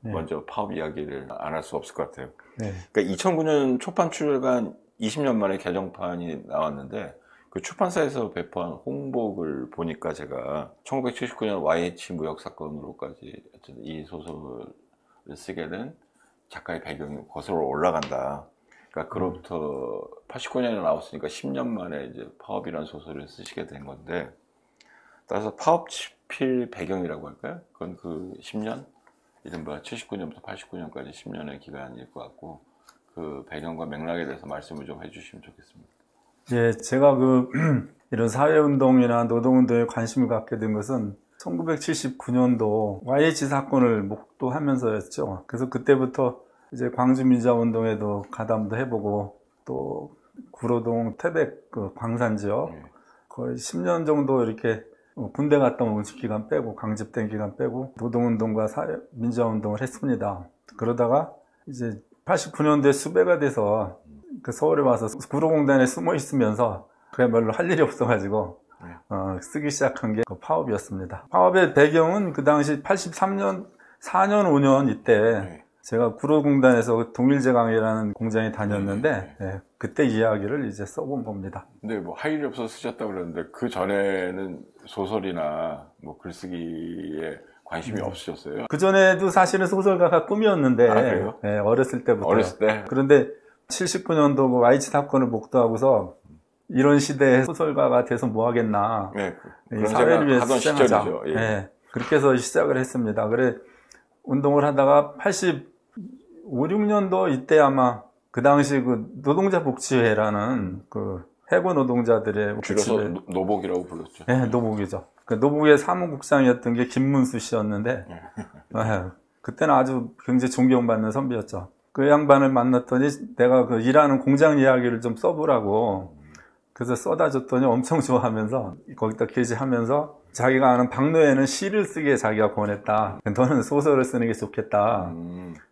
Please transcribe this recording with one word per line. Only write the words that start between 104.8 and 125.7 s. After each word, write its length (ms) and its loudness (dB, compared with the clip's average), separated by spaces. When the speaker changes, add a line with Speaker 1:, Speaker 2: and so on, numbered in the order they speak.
Speaker 1:
팔십오, 600 -2
팔십육 220 0
년도 460 2
이때 300 4
아마 440 4
그 120 -4
당시 400 6
그 260 -2
노동자 400 2
복지회라는 1300 0
그 360 -8
해고 200 2
노동자들의 920 2
Speaker 2:
줄여서 300 0
Speaker 1:
복지회. 160 0
Speaker 2:
노-, 200 -6
노복이라고 560 -2
불렀죠. 420 -16
Speaker 1:
네, 200 2
노복이죠. 600 -2
그 100 -2
노복의 440 6
사무국장이었던 960 2
게 120 0
김문수 520 0
씨였는데 720 -4
Speaker 2:
네. 140 -16
Speaker 1:
예, 280 0
그때는 340 0
아주 360 0
굉장히 260 2
존경받는 640 2
선배였죠. 560 -4
그 160 2
양반을 420 8
만났더니 580 2
내가 300 6
그 140 0
일하는 380 6
공장 400 4
이야기를 420 4
좀 160 -4
써보라고 1000 0